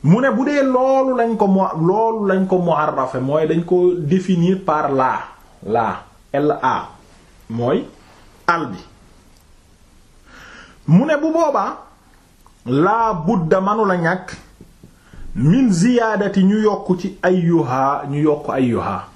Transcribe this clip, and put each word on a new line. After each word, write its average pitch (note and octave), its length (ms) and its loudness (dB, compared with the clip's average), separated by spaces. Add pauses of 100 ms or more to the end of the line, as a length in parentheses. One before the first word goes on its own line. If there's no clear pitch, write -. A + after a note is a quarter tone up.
Mu F3 180 6
ne C4+ 100 2
bu A3+ 140 0
dee C#4+ 160 0
loolu C4 540 2
lañ A#3 220 0
ko A3 100 2
mu-, F#3+ 240 2 (160)
loolu A3 400 0
lañ F#3+ 180 0
ko F#3 120 0
mu'arrafe, D3+ 640 -2
mooy D3+ 260 0
dañ E3+ 160 0
ko F3+ 340 2
définir F3+ 680 0
par D3+ 260 0
la, B2+ 280 0 (460)
la, G#2+ 380 -2 (300)
L D3 280 0
A, - 280 -4 (600)
mooy B2 360 -2 (600)
al E3 200 -2
bi. F#2+ 100 -12 (2000)
Mu F3+ 180 4
ne D4+ 120 0
bu D#4+ 140 -2
boobaa, D4 540 -2 (800)
laa G3+ 480 0
budda E3+ 480 0
manu G#3+ 240 -2
la F#3+ 120 0
ñàkk, F3 340 -4 (1040)
min G3+ 360 4
ziyaadati G#3 720 2
ñu G3+ 180 4
yokk G3+ 380 0
ci - 240 -8
ayyuha, D3+ 840 0
ñu C#3+ 120 -4
yokk D3+ 280 0
ayyuha. A2+ 680 -2